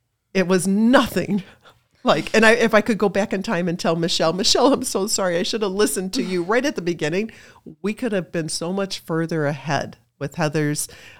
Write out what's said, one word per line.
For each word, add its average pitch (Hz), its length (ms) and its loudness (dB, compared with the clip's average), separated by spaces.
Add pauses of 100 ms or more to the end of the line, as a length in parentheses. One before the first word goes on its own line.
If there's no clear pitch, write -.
(340)
It 185 140 2
was 185 200 2
nothing 208 760 2 (300)
<laughs> - 300 -20
like, 165 320 2
and 220 80 6
I, 220 100 8
if 226 200 4
I 214 80 6
could 214 160 0
go 208 100 0
back 196 260 -2
in 196 100 -2
time 175 240 -2
and 175 120 -2
tell 170 160 0
Michelle, 170 380 0
"Michelle, 277 400 4
I'm 262 100 0
so 196 220 -2
sorry. 190 320 -2
I 180 60 0
should 220 180 -4
have 202 100 0
listened 196 420 0
to - 100 -2
you 180 180 -2
right 226 240 0
at 240 100 -2
the 202 60 -6
beginning." 170 480 -2 (540)
We 202 100 -4
could 214 200 -6
have 185 180 -4
been 160 180 -4
so 170 240 -6
much 196 240 -4
further 165 480 -2
ahead 143 520 -4 (200)
with 139 200 -8
Heather's, 151 500 -2 (320)